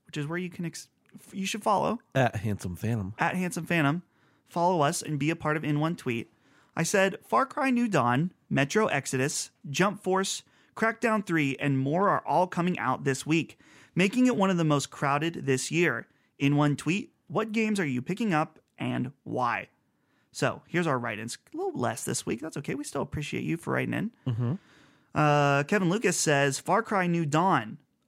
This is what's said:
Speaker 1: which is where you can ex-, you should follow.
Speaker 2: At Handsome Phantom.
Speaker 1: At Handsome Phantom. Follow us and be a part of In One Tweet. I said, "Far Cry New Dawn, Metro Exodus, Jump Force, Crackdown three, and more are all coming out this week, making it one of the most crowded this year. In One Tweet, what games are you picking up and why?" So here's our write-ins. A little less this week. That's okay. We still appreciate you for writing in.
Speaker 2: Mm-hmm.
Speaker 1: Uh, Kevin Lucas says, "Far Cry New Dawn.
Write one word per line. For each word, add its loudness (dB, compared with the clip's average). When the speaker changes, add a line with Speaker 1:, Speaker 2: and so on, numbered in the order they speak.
Speaker 1:
which -14
is -4
where -6
you -6
can -8
ex-, -12
you -6
should -6
follow. 0
Speaker 2:
At 2
Handsome -4
Phantom. -4
Speaker 1:
At -2
Handsome -4
Phantom. 0
Follow 2
us 2
and -4
be 0
a 0
part -2
of -4
In 0
One 0
Tweet. -6
I 0
said, 2
"Far 2
Cry 0
New 2
Dawn, 2
Metro 2
Exodus, -2
Jump 0
Force, 0
Crackdown 0
three, 2
and 2
more 2
are 0
all 2
coming 0
out -2
this -2
week, 0
making 4
it 2
one 2
of 2
the 2
most 2
crowded -2
this 0
year. 0
In 4
One 4
Tweet, -2
what -2
games 0
are 0
you -2
picking -2
up -2
and -4
why?" -2
So -2
here's 0
our 0
write-ins. -6
A -12
little -4
less -2
this -4
week. -4
That's -10
okay. -6
We -8
still -6
appreciate -6
you -2
for -6
writing -2
in. -4
Speaker 2:
Mm-hmm. -2
Speaker 1:
Uh, 4
Kevin 0
Lucas 0
says, 2
"Far 2
Cry 0
New 0
Dawn. 2